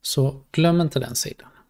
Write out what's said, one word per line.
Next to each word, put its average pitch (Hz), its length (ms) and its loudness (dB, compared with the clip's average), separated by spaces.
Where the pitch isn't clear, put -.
Så - 400 -2
glöm 170 280 4
inte 151 180 0
den 123 180 -6
sidan. - 340 -8